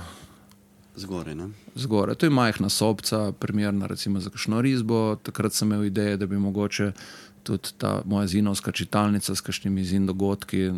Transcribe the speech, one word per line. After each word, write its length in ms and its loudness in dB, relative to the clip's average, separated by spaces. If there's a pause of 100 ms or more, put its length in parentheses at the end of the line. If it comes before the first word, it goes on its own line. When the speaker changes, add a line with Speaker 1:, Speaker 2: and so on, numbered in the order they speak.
(960)
Speaker 1:
Zgoraj, 400 -8
ne? 120 -10 (280)
Speaker 2:
Zgoraj. 400 0
To 100 2
je 40 4
majhna 400 2
sobca, 600 2
primerna 560 0
recimo 320 -2
za 100 -6
kakšno 320 -2
risbo. 560 2
Takrat 360 -2
sem 140 2
imel 180 2
ideje, 320 0
da 80 -2
bi 120 -2
mogoče 540 0 (500)
tudi 340 -4
ta 280 0
moja 240 2
zinovska 440 2
čitalnica 640 0
s 60 -2
kakšnimi 420 -2
zin 220 2
dogodki, 720 0